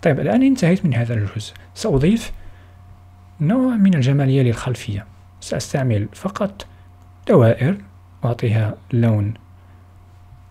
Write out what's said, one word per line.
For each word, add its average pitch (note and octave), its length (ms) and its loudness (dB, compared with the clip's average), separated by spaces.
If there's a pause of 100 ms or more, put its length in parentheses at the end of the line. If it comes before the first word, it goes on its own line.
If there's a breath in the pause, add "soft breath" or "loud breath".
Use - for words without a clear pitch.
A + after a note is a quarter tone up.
طيب، C#3+ 180 2
الآن G#3 240 2
انتهيت F#3+ 420 2
من C#3 80 2
هذا A#2 200 -2
الجزء. G#2+ 400 -6 (220 loud breath)
سأضيف F#3+ 560 0 (1080 soft breath)
نوع B3 340 0
من F#3+ 180 4
الجمالية C#3 480 2
للخلفية. A2+ 640 -4 (340)
سأستعمل A#2 760 -4
فقط - 520 -8 (640 soft breath)
دوائر C#3 500 4 (460)
وأعطيها A2+ 520 -2 (180)
لون. A2 400 2 (1160 soft breath)